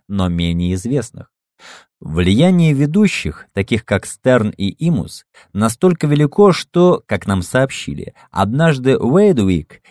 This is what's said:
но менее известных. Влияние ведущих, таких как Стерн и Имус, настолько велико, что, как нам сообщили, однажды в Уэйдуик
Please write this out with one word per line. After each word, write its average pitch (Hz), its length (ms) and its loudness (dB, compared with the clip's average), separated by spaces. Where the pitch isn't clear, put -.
но 95 220 -2
менее 85 460 -2
известных. 117 560 -6
Влияние 143 720 2
ведущих, 151 800 -2
таких 104 320 -4
как 98 200 -2
Стерн 123 440 0
и 98 200 -4
Имус, - 380 -4
настолько 147 540 0
велико, 147 440 2
что, 175 540 0
как 98 200 -6
нам 95 160 0
сообщили, - 720 -4
однажды 131 680 0
в 123 140 0
Уэйдуик 120 760 2